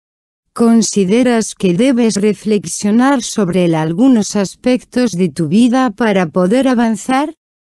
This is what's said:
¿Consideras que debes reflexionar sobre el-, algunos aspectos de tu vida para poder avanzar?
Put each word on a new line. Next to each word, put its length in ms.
¿Consideras 1000
que 200
debes 420
reflexionar 1080
sobre 440
el-, 100
algunos 600
aspectos 760
de 160
tu 220
vida 420
para 360
poder 420
avanzar? 640